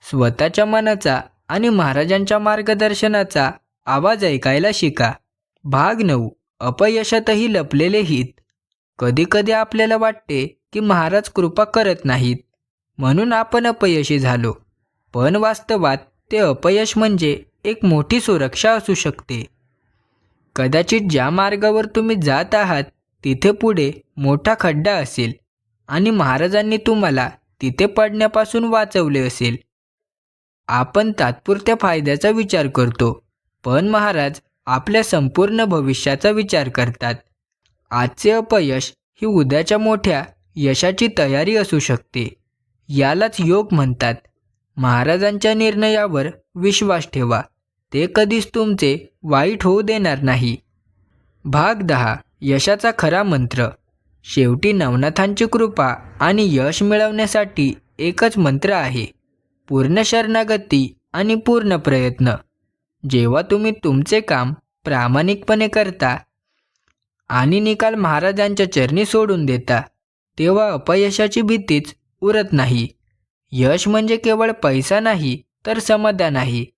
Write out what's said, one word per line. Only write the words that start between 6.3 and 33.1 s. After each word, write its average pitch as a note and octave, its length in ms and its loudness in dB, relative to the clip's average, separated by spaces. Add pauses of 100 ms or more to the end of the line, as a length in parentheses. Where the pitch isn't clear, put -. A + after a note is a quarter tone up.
अपयशातही A3 960 0
लपलेले E3 460 0
हित. D3+ 260 -2 (760)
कधीकधी F3 520 0
आपल्याला A3 460 0
वाटते A3 600 -4 (160)
की G#3 60 -4
महाराज G3 500 0
कृपा F3 340 0
करत G#3+ 420 -2
नाहीत, B2 320 0 (600)
म्हणून D#3+ 360 0
आपण A#3+ 340 0
अपयशी D#3+ 520 0
झालो. B2+ 340 0 (600)
पण C3+ 220 2
वास्तवात G#3+ 640 0 (340)
ते A3 60 0
अपयश G3 600 2
म्हणजे F3 460 0 (220)
एक A3 200 -4
मोठी E3 360 2
सुरक्षा F3+ 500 0
असू G#3+ 220 0
शकते. B2+ 520 -6 (1080)
कदाचित D#3+ 540 0
ज्या C3+ 200 0
मार्गावर G#3 560 0
तुम्ही A3 300 -2
जात D#3 400 0
आहात, F3+ 280 0 (400)
तिथे C#3 280 2
पुढे G3+ 400 0 (260)
मोठा C#3+ 420 0
खड्डा E3 340 0
असेल B2+ 400 -4 (540)
आणि F3 220 0
महाराजांनी G3 680 0
तुम्हाला F#3+ 520 0 (320)
तिथे C3 240 0
पडण्यापासून G#3+ 800 0
वाचवले G#3 560 0
असेल. A#2+ 380 -2 (1120)
आपण G3+ 520 0
तात्पुरत्या G3+ 640 0
फायद्याचा D#3+ 480 0
विचार G3+ 380 0
करतो, A#2+ 580 -2 (380)